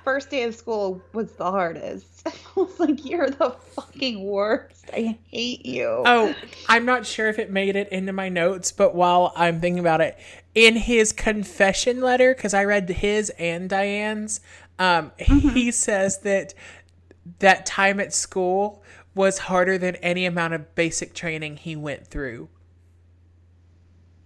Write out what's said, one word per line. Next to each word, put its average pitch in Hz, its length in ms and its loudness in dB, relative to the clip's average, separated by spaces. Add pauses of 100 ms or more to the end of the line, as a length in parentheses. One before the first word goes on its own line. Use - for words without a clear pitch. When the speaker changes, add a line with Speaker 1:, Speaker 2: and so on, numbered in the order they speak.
Speaker 1:
first 269 260 -2
day 269 140 -2
of 226 100 -4
school 202 480 -6 (100)
was 214 200 -6
the 175 180 -4
hardest. - 720 -6
<laughs> - 40 -6
I 320 40 -6 (240)
was - 240 0
like, 294 260 0
"You're 285 240 -2
the 277 220 0
fucking - 760 -8
worst. 202 680 -4
I 226 260 -4 (120)
hate 240 360 -6
you." 240 400 -4
Speaker 2:
Oh, 240 260 4 (360)
I'm 233 160 4
not 247 220 0
sure 220 220 -4
if 220 120 -4
it 208 100 -6
made 196 240 0
it 202 160 -2
into 190 220 -4
my 190 160 -4
notes, 180 420 -2
but 190 240 4
while 175 400 6
I'm 165 260 2
thinking 175 200 0
about 165 200 4
it, 151 160 0 (380)
in 226 220 8
his 220 360 2
confession 214 880 0
letter, 254 340 4
'cause 202 200 -4
I 196 100 4
read 202 240 0
his 208 420 -2
and 170 380 -6
Diane's, 208 720 -4 (380)
um, 170 400 2
Speaker 1:
Mm-hmm. 285 300 6
Speaker 2:
he 240 240 2
says 196 460 0
that 196 360 -2 (880)
that 190 260 4
time 196 320 0
at - 160 -4
school 190 680 -2 (320)
was 190 240 2
harder 185 400 0
than 180 180 -4
any 175 300 -2
amount 170 280 -2
of 151 200 -10
basic 170 400 -2
training 156 440 -8
he 165 180 -10
went 147 300 -10
through. 127 420 -10 (1800)